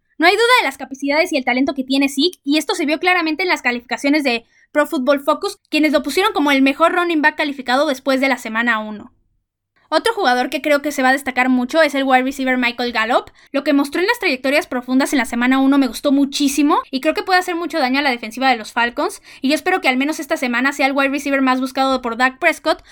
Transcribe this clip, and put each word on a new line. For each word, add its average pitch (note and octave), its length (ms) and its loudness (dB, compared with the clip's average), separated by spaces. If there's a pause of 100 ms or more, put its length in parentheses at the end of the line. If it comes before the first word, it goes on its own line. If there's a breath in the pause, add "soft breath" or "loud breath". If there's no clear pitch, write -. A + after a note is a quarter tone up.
(180)
No D4+ 80 2
hay G4 100 4
duda A4 80 2 (180)
de F4 40 0
las C4+ 120 -6
capacidades C#4 560 -2
y D4 40 2
el B3+ 60 -2
talento C4 300 0
que C4 100 -4
tiene C4+ 240 0
Zeke, C#4+ 380 -2
y C#4+ 120 2
esto E4+ 180 -2
se F4 100 -2
vio D4+ 120 0
claramente F4 460 0
en F#4 60 -2
las D4 120 -2
calificaciones B3+ 600 -2
de A#3 220 -2 (260 soft breath)
Pro D4 160 2
Football C#4+ 320 0
Focus, D#4+ 400 -4 (100)
quienes D4+ 220 2
lo C#4+ 100 2
pusieron F#4 300 0
como D4 200 0
el C4+ 100 2
mejor D#4+ 320 2
running F4 280 0
back D4+ 140 2
calificado C#4+ 500 -2
después C4+ 360 -2
de C4+ 80 2
la B3+ 80 0
semana A3+ 420 -2
uno. G#3+ 340 -12 (840)
Otro D#4+ 200 0
jugador B3+ 340 0
que D4+ 140 -6
creo C#4+ 180 2
que D4 100 -6
se C#4 120 -2
va B3+ 60 4
a C4 40 4
destacar B3+ 360 -2
mucho B3+ 340 0
es C#4 100 0
el C4+ 100 0
wide B3+ 200 2
receiver C4 340 -2
Michael A#3+ 360 -2
Gallup. A#3 360 0 (220 soft breath)
Lo C#4 120 -2
que D4+ 100 2
mostró C#4+ 280 0
en F#4+ 60 0
las A#4 100 0
trayectorias D4 480 0
profundas C4 480 -2
en C#4+ 60 2
la A3+ 60 0
semana B3+ 340 0
uno C4+ 180 4
me C4+ 80 4
gustó B3+ 260 -2
muchísimo C#4+ 800 2
y C4 100 -6
creo D#4 140 0
que G#4 80 -4
puede F#4+ 160 0
hacer F4+ 160 -2
mucho E4 240 -6
daño C4 220 0
a - 20 0
la D4 80 0
defensiva A#3+ 400 -2
de B3 60 2
los A3 160 -10
Falcons, A#3+ 500 -4 (200 loud breath)
y C4 80 0
yo D4 40 2
espero F4+ 280 0
que D#4+ 80 0
al B3+ 80 2
menos D4 220 -2
esta D#4+ 160 -4
semana B3+ 380 -2
sea C#4 140 0
el C#4 60 -2
wide C#4 160 0
receiver C#4 340 -2
más C4 180 2
buscado C4 400 0
por A3+ 160 -6
Dak B3+ 220 0
Prescott, D#4+ 520 0